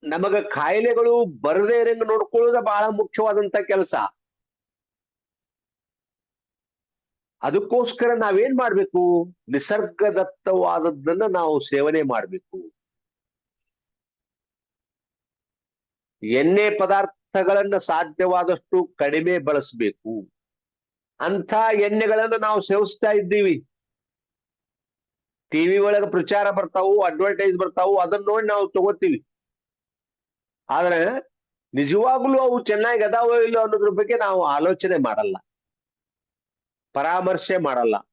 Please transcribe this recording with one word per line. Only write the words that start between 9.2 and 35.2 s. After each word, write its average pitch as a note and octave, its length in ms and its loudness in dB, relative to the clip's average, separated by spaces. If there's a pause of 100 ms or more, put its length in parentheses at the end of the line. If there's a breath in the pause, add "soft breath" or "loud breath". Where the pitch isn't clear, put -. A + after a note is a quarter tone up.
ನಿಸರ್ಗದತ್ತವಾದದ್ದನ್ನ F3+ 1700 -2 (140)
ನಾವು D#3+ 160 0 (160)
ಸೇವನೆ D3+ 300 0 (120)
ಮಾಡ್ಬೇಕು. F#2+ 440 -8 (3750)
ಎಣ್ಣೆ G3 260 4 (120)
ಪದಾರ್ಥಗಳನ್ನ G3 960 0 (140)
ಸಾಧ್ಯವಾದಷ್ಟು F3 880 -2 (240)
ಕಡಿಮೆ D#3+ 340 0 (140)
ಬಳಸ್ಬೇಕು. A#2 640 -4 (1120)
ಅಂಥ F#3 260 -4 (340)
ಎಣ್ಣೆಗಳನ್ನ A3 500 0 (100)
ನಾವು G#3+ 120 0 (120)
ಸೇವಿಸ್ತಾ G#3 400 0 (100)
ಇದ್ದೀವಿ. F#3+ 340 0 (2000)
ಟಿ D3+ 180 0
ವಿ F#3+ 80 2 (100)
ಒಳಗ G#3 180 2 (120)
ಪ್ರಚಾರ G3+ 280 0 (140)
ಬರ್ತಾವು, F#3+ 340 0 (140)
ಅಡ್ವರ್ಟೈಸ್ F#3 560 0
ಬರ್ತಾವು, F#3 400 0
ಅದನ್ನ G3+ 300 -4
ನೋಡಿ A3 200 -2
ನಾವು G3+ 220 0
ತಗೋತೀವಿ. F#3 440 0 (1600)
ಆದ್ರೆ F3 240 0 (800)
ನಿಜವಾಗ್ಲೂ B3 640 2
ಅವು B3 120 2 (140)
ಚೆನ್ನಾಗಿ G#3+ 380 2
ಅದಾವೋ A#3 260 2 (140)
ಇಲ್ಲೋ A#3 180 0
ಅನ್ನೋದ್ರ G#3+ 320 2
ಬಗ್ಗೆ G#3+ 260 0
ನಾವು G3 160 0 (140)
ಆಲೋಚನೆ F3+ 440 0 (100)
ಮಾಡಲ್ಲ, G#2 280 -2 (1600)